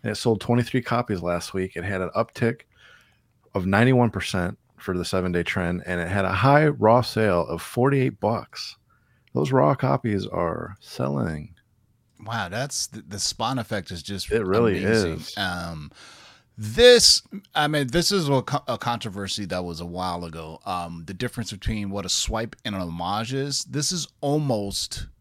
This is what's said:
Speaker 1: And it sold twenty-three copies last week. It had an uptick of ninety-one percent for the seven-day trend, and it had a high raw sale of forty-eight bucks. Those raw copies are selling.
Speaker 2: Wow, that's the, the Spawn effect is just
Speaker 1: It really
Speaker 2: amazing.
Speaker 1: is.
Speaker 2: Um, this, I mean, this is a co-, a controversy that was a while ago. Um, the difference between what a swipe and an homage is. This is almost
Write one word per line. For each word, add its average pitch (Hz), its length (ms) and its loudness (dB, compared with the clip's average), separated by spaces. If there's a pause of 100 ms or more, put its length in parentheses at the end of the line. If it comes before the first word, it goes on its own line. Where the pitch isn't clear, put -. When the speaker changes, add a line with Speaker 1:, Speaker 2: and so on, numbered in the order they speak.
Speaker 1:
And 110 100 -2
it 104 40 -2
sold 113 260 0
twenty-three 120 420 2
copies 113 380 -2
last 85 320 -2
week. 95 220 -4
It 85 80 -6
had 98 180 -4
an 90 140 -4
uptick 113 460 0 (920)
of 92 120 -2
ninety-one 117 460 6
percent 92 460 -2 (200)
for 90 200 -4
the 85 80 -2
seven-day 90 380 0
trend, 90 420 -2
and 87 140 -4
it 85 80 -4
had 98 180 0
a 90 60 0
high 139 360 6
raw 120 340 6
sale 95 460 2
of 82 140 -6
forty-eight 131 580 0
bucks. - 560 -4 (580)
Those 135 180 0
raw 139 240 4
copies 113 520 -2
are 82 520 -4
selling. 98 760 -6 (720)
Speaker 2:
Wow, 110 220 -6
that's 120 400 -6
the, 113 180 -14
the 98 140 -12
Spawn 123 400 -4
effect 104 320 -6
is 85 100 -10
just 98 300 -8
Speaker 1:
It 107 140 2
really 98 360 2
Speaker 2:
amazing. 98 340 2
Speaker 1:
is. - 220 -12
Speaker 2:
Um, 87 540 -6 (680)
this, 214 640 8 (340)
I 151 120 2
mean, 147 200 2
this 165 240 2
is 175 180 2
a 135 140 4
co-, 143 240 -4
a 117 100 -2
controversy 101 680 -4
that 90 200 -4
was 85 160 -8
a 87 40 -8
while 87 380 -4
ago. 80 420 -10
Um, 85 420 -6
the 98 60 -10
difference 117 380 -6
between 104 380 -4
what 98 160 -6
a 92 40 -8
swipe - 540 -2
and 107 120 -6
an 95 60 -4
homage 92 520 -4
is. 139 320 -4
This 143 260 -4
is 180 160 -6 (140)
almost 135 840 -2 (140)